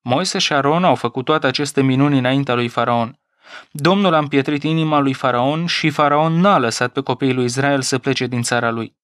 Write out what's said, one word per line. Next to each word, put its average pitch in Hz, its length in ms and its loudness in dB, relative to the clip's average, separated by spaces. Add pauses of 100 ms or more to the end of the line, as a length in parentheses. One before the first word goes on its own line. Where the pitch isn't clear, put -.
Moise 170 380 -2
și - 140 -2
Aron 147 300 2
au 156 120 4
făcut 123 300 -4
toate 156 220 0
aceste 139 340 -2
minuni 135 360 2
înaintea 131 360 0
lui 120 140 0
Faraon. 117 520 -2 (520)
Domnul 175 420 2
a 160 40 4
împietrit 143 460 0
inima 156 360 0
lui 139 140 0
Faraon 135 520 0
și 160 240 -2
Faraon 151 440 2
n-a 180 240 4
lăsat 123 340 0
pe 143 100 -4
copiii 131 320 0
lui 127 100 0
Israel 135 380 0
să 135 160 -2
plece 131 300 -2
din 123 140 -4
țara 120 280 0
lui. 113 340 -6